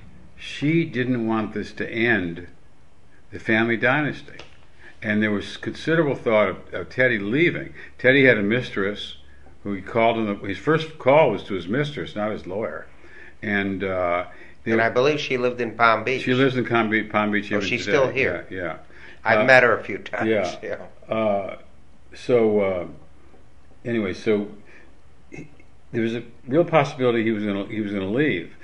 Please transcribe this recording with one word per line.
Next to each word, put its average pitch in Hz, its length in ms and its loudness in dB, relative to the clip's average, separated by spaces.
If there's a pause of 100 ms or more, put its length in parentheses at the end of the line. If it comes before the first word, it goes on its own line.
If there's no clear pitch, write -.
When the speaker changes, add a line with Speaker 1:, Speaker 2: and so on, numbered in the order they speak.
(380)
Speaker 1:
she 156 480 0
didn't 120 420 -2
want 110 260 0
this 101 200 -6
to - 160 -6
end 95 580 0 (840)
the 95 80 -12
family 113 380 2
dynasty. 127 600 0 (640)
And 107 200 0
there 107 100 2
was 101 260 -4
considerable 151 580 0
thought 107 340 4
of, - 240 -10
of 92 160 -8
Teddy 123 300 2
leaving. 110 540 0 (260)
Teddy 131 260 6
had 120 120 8
a 104 60 0
mistress 104 720 -2 (460)
who 101 100 -6
he 95 80 -6
called 113 360 2
in 110 80 0
the, 101 100 -2
his 98 220 -8
first 156 400 -2
call 139 340 6
was 92 120 -4
to 107 100 -8
his 87 140 -4
mistress, 113 480 -4
not 104 160 -2
his 82 160 -8
lawyer. 90 400 -6 (560)
And, 98 400 0
uh, 90 420 0 (380)
they 113 80 -2
Speaker 2:
And 113 80 4
Speaker 1:
were 113 60 4
Speaker 2:
I 113 40 2
believe 139 300 2
she 127 180 -4
lived 123 240 0
in 113 140 -4
Palm 113 280 6
Beach. 127 200 -2
Speaker 1:
She 127 100 2
lives 127 240 2
in 117 80 0
Palm 113 240 2
Be-, 107 140 2
Palm 104 280 0
Beach 104 200 -2
Speaker 2:
Oh, 101 60 2
Speaker 1:
even 98 100 -2
Speaker 2:
she's 101 180 -2
Speaker 1:
today. 101 120 2
Speaker 2:
still 131 120 4
here. 110 400 -2
Speaker 1:
Yeah, 92 80 -10
yeah. 82 200 -8 (460)
Speaker 2:
I've 117 180 4
Speaker 1:
Uh, 127 40 2
Speaker 2:
met 127 160 10
her 113 160 6
a - 60 -6
few 98 160 -6
times. - 280 -4
Speaker 1:
yeah. 98 360 0
Speaker 2:
Yeah. 92 500 -8
Speaker 1:
Uh, 101 440 0 (580)
so, 110 460 4
uh, 90 260 0 (960)
anyway, 110 300 -2
so 104 340 0 (800)
he, - 180 -14 (440)
there 117 100 -2
was 113 140 -2
a 120 80 -8 (240)
real 160 180 2
possibility 127 580 2
he 113 80 2
was 104 120 -2
gonna, 101 220 -2
he 107 160 -6
was 101 100 -4
gonna 95 180 -2
leave, 110 540 0